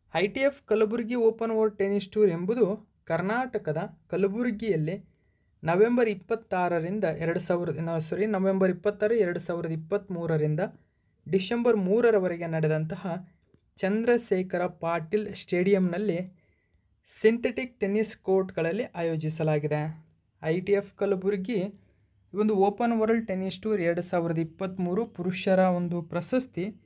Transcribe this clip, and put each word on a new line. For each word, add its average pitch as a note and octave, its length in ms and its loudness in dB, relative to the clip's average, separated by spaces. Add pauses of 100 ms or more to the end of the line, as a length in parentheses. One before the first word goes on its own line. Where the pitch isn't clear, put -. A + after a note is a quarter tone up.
(140)
ಐ F3 120 2
ಟಿ C4 140 -4
ಎಫ್ C#4 260 0
ಕಲಬುರ್ಗಿ A3 480 0
ಓಪನ್ A3+ 360 2
ವರ್ಲ್ಡ್ A3 280 2
ಟೆನ್ನಿಸ್ G3 300 0
ಟೂರ್ G#3+ 220 4
ಎಂಬುದು F#3 600 0 (140)
ಕರ್ನಾಟಕದ G3 760 -2 (300)
ಕಲಬುರ್ಗಿಯಲ್ಲಿ G3 960 -2 (600)
ನವೆಂಬರ್ A3 440 4
ಇಪ್ಪತ್ತಾರರಿಂದ F#3 960 -2
ಎರಡು E3 360 0
ಸಾವಿರದ, F3 380 -2
ನಾ-, E3 220 -2
ಸಾರಿ, F3 260 -2
ನವೆಂಬರ್ F#3+ 440 2
ಇಪ್ಪತ್ತಾರು, G#3 440 0
ಎರಡು F3 260 2
ಸಾವಿರದ E3+ 300 -4
ಇಪ್ಪತ್ತ್ಮೂರರಿಂದ D#3+ 880 -2 (680)
ಡಿಸೆಂಬರ್ A#3 480 2
ಮೂರರವರೆಗೆ F#3 680 2
ನಡೆದಂತಹ D#3+ 840 -2 (480)
ಚಂದ್ರಶೇಖರ F#3+ 880 0
ಪಾಟೀಲ್ E3+ 680 -4
ಸ್ಟೇಡಿಯಂನಲ್ಲಿ F#3 1040 0 (840)
ಸಿಂಥೆಟಿಕ್ A#3 600 0
ಟೆನ್ನಿಸ್ G#3+ 360 0
ಕೋರ್ಟ್‌ಗಳಲ್ಲಿ F#3+ 680 0
ಆಯೋಜಿಸಲಾಗಿದೆ. D#3 1300 -2 (340)
ಐ E3 160 -2
ಟಿ F#3+ 120 -2
ಎಫ್ G3 240 0
ಕಲಬುರ್ಗಿ G3 680 -2 (720)
ಒಂದು G#3+ 220 0
ಓಪನ್ G3+ 360 2
ವರ್ಲ್ಡ್ A3+ 340 0
ಟೆನ್ನಿಸ್ F#3+ 320 -4
ಟೂರ್ G#3+ 220 -2
ಎರಡು E3+ 220 0
ಸಾವಿರದ E3+ 360 -2
ಇಪ್ಪತ್ತ್ಮೂರು F#3 680 -4
ಪುರುಷರ F#3 520 0
ಒಂದು F3 440 2
ಪ್ರಶಸ್ತಿ F#3 840 -4